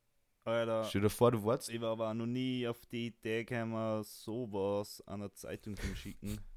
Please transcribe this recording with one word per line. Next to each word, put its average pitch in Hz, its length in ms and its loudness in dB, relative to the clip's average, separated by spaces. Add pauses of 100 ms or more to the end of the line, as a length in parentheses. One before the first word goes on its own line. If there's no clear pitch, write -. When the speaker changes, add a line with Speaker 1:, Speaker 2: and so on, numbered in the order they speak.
(440)
Speaker 1:
Alter. 113 420 2
Speaker 2:
Stell 101 160 2
dir 104 80 8
vor, 123 220 6
du 110 120 2
warst 113 260 2
Speaker 1:
Ich 117 120 -4
war 113 100 2
aber 110 220 0
noch 117 120 -2
nie 127 420 0
auf - 180 -4
die 117 220 -4
Idee 113 360 -2
gekommen, 110 600 0
sowas 104 1040 -2
an 101 160 -6
eine 101 120 -6
Zeitung - 420 -8
zu 98 200 -4
schicken. 104 440 -6 (180)